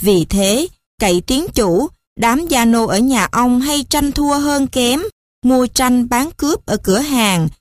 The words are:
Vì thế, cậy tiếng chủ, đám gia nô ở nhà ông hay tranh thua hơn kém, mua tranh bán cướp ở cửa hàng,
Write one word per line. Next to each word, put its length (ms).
Vì 240
thế, 440
cậy 200
tiếng 340
chủ, 340
đám 260
gia 180
nô 220
ở 120
nhà 340
ông 280
hay 300
tranh 220
thua 260
hơn 280
kém, 360
mua 220
tranh 420
bán 280
cướp 300
ở 100
cửa 220
hàng, 500